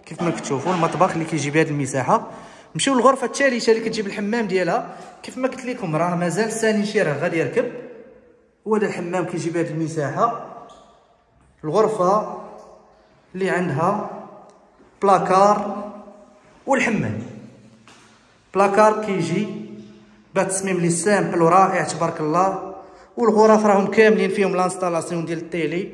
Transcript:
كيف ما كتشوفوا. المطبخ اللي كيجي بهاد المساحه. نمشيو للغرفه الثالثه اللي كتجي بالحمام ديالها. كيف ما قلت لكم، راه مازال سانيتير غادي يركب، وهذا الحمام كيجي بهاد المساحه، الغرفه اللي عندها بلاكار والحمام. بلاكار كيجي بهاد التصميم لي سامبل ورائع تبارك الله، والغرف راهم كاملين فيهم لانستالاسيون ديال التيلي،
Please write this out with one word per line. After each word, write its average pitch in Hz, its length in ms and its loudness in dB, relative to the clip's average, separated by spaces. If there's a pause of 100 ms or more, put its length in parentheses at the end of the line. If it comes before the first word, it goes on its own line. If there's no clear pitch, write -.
كيف 165 160 -10
ما 170 80 0
كتشوفوا. 156 440 -4
المطبخ 165 380 2
اللي 165 120 -4
كيجي 143 260 -2
بهاد 156 180 2
المساحه. 143 640 0 (440)
نمشيو 269 200 0
للغرفه 254 320 4
الثالثه 240 460 0
اللي 226 120 2
كتجي 214 180 -4
بالحمام 208 440 -4
ديالها. 185 500 -2 (260)
كيف 226 160 -14
ما 254 100 -2
قلت - 160 -8
لكم، 190 320 -6
راه 175 180 0
مازال 175 380 -2
سانيتير 208 600 0
غادي 165 260 -2
يركب، 180 340 -2 (920)
وهذا 208 220 0
الحمام 180 380 -4
كيجي 165 260 -4
بهاد 165 160 -2
المساحه، 156 880 -4 (1080)
الغرفه 190 800 0 (920)
اللي 185 160 -2
عندها 175 600 0 (920)
بلاكار 196 880 4 (760)
والحمام. 220 560 0 (1300)
بلاكار 208 500 4
كيجي 185 420 -2 (880)
بهاد 185 120 2
التصميم 185 340 -2
لي 170 100 2
سامبل 175 520 0
ورائع 180 420 4
تبارك 165 360 -4
الله، 175 540 -2 (420)
والغرف 214 500 6
راهم 196 200 4
كاملين 196 440 4
فيهم 185 260 0
لانستالاسيون 175 680 -2
ديال 160 140 -6
التيلي، 170 560 -4